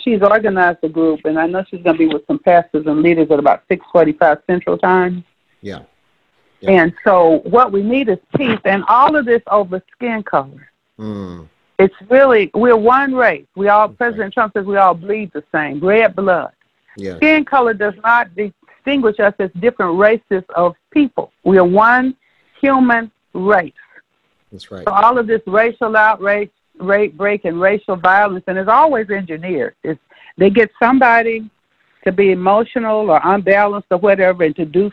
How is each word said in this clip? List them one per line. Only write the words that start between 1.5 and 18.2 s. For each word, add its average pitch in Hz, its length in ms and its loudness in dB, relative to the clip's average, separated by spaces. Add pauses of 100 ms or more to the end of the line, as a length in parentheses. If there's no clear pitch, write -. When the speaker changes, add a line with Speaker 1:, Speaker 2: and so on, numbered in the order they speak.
Speaker 1:
she's 175 120 -14
gonna 165 160 0
be 160 100 2
with 147 200 -4
some 151 120 -4
pastors 170 460 0
and 156 160 0
leaders 165 300 2
at 143 80 2
about 139 280 0
six 180 240 -4
forty-five 156 460 2 (100)
Central 175 300 -2
Time. 180 460 0 (380)
Speaker 2:
Yeah. 95 200 -14 (800)
Yeah. 190 100 0 (120)
Speaker 1:
And 175 100 -2 (100)
so 170 400 4
what 220 300 2
we 202 100 -2
need 240 260 -2
is 190 100 -2 (180)
peace, 233 260 -4
and 196 240 -2
all 262 300 2
of 262 80 -2
this 233 220 0
over 185 340 -2 (100)
skin 226 320 -8
color. 143 460 -6 (280)
Speaker 2:
Mm. 95 520 -12 (280)
Speaker 1:
It's 190 160 2 (160)
really, 247 440 4
we're 233 240 2
one 262 360 2
race. 208 320 0 (100)
We 196 120 -4
all, 208 220 4
Speaker 2:
That's - 100 -14
right. 240 80 -2
Speaker 1:
President 208 260 -8
Trump 220 200 -4
says 196 120 -6
we 202 120 -4
all 185 160 4
bleed 196 400 -8
the 147 180 -10
same, 147 300 -6
red 202 340 2
blood. 185 380 -2 (420)
Speaker 2:
Yeah. 98 220 -12
Speaker 1:
Skin 311 260 2
color 240 300 0
does 202 280 -4
not 233 320 0